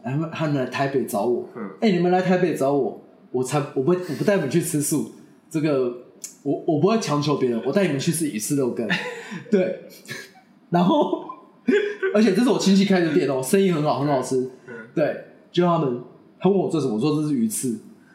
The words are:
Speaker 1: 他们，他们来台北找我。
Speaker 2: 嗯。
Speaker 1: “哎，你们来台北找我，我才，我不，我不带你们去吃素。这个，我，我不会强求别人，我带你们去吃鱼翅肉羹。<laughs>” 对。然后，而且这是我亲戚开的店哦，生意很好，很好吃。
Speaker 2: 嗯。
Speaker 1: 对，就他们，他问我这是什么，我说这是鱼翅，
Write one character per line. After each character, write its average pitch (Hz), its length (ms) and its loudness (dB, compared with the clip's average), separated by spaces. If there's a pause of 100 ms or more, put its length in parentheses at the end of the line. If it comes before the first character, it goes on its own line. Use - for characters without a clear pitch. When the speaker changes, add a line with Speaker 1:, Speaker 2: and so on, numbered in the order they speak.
Speaker 1:
他 123 100 -6
们， 160 200 -2
他 156 160 -4
们 147 80 0
来 127 120 0
台 135 200 -2
北 135 180 -2
找 104 200 -2
我。 120 320 -2
Speaker 2:
嗯。 104 120 -10 (120)
Speaker 1:
“哎， 220 100 4
你 175 80 2
们 175 100 4
来 185 120 4
台 180 160 4
北 165 180 2
找 135 160 2
我， 127 340 -2 (260)
我 127 120 0
才， 135 160 -2 (140)
我 135 100 0
不， 156 80 2
我 180 260 -2
不 151 60 -2
带 202 120 4
你 180 60 0
们 135 80 -4
去 170 120 2
吃 156 200 -2
素。 135 300 -2 (380)
这 156 120 -4
个， 135 440 0 (380)
我， 143 220 -4
我 156 140 2
不 185 80 4
会 220 120 4
强 147 220 -2
求 147 160 0
别 127 120 0
人， 113 160 -2
我 135 60 -2
带 196 120 4
你 160 60 2
们 139 100 -2
去 165 120 -2
吃 156 160 -2
鱼 110 120 -4
翅 143 160 -4
肉 127 160 0
羹。 117 160 -4 (320)
<laughs>” - 320 -10
对。 185 300 0 (880)
然 175 140 2
后， - 420 0 (880)
而 208 80 4
且 208 120 4
这 196 80 2
是 - 80 4
我 180 80 2
亲 190 180 4
戚 196 100 6
开 185 160 4
的 160 120 0
店 139 160 2
哦， 92 140 -2
生 196 180 2
意 190 100 4
很 151 120 0
好， 139 160 0
很 147 80 0
好 135 140 2
吃。 127 280 -2 (180)
Speaker 2:
嗯。 123 60 -16 (200)
Speaker 1:
对， - 320 -2 (260)
就 175 140 2
他 170 140 2
们， 123 220 -2 (380)
他 185 100 2
问 196 80 4
我 160 120 0
这 160 100 -2
是 131 60 -2
什 127 40 0
么， 107 60 -4
我 110 60 -2
说 151 200 0
这 151 60 -4
是 151 60 -2
鱼 113 140 0
翅， 110 300 -4 (380)